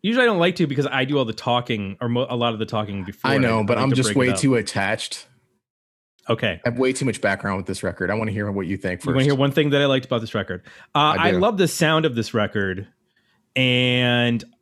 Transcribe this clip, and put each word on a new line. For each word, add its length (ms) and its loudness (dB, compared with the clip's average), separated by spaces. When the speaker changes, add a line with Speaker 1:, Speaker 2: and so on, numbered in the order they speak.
Speaker 1:
Usually 220 2
I 20 4
don't 140 2
like 160 2
to 100 2
because 200 0
I 180 0
do 140 -2
all 60 2
the 80 -4
talking 680 -2
or 80 -4
mo-, 200 0
a 80 -4
lot 160 0
of 60 -6
the 80 -4
talking 380 -6
before. 260 -4
Speaker 2:
I 80 2
know, 200 2
Speaker 1:
I, 20 0
I 40 0
Speaker 2:
but 120 0
Speaker 1:
like 80 0
Speaker 2:
I'm 60 2
Speaker 1:
to 60 2
Speaker 2:
just 120 2
Speaker 1:
break 80 0
it 20 2
Speaker 2:
way 120 4
Speaker 1:
up. 80 0
Speaker 2:
too 180 2
attached. 720 -4
Speaker 1:
Okay. 360 -2
Speaker 2:
I 40 -2
have 100 -4
way 140 2
too 140 -4
much 140 -2
background 360 -2
with 100 -6
this 160 -6
record. 280 -2
I 40 0
wanna 180 -2
hear 200 -4
what 140 -4
you 100 -4
think 280 -6
Speaker 1:
You 60 -6
wanna 100 2
Speaker 2:
first. 60 4
Speaker 1:
hear 80 2
one 180 2
thing 180 2
that 100 4
I 60 4
liked 200 2
about 140 -2
this 140 -8
record? 280 -4
Uh, 240 4
Speaker 2:
I 100 2
Speaker 1:
I 20 2
Speaker 2:
do. 80 2
Speaker 1:
love 180 2
the 120 4
sound 360 2
of 100 0
this 200 -4
record, 520 -2
and 880 2